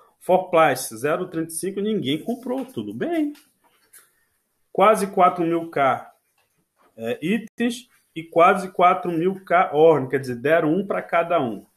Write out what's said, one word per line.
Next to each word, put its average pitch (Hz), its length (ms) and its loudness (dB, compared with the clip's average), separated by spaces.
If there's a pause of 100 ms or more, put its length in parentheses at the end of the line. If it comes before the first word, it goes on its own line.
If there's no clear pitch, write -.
(200)
For 185 280 0
Price, 147 480 2
zero 165 320 -4
trinta 160 240 -8
e - 40 -12
cinco, 196 240 -6
ninguém 180 420 -4
comprou, 247 420 -6
tudo 104 300 -10
bem. 294 380 -4 (1400)
Quase 196 360 4
quatro 180 360 2
mil 165 260 -2
K, 131 420 -2 (840)
é, 113 240 -6
itens 226 680 -4 (260)
e 160 100 -12
quase 185 480 2
quatro 180 400 2
mil 180 320 -2
K 180 280 2
ordem, 147 360 6
quer 139 100 -2
dizer, 123 180 -6
deram 156 380 2
um 190 120 -2
pra - 160 -4
cada 170 380 0
um. 107 260 -6 (100)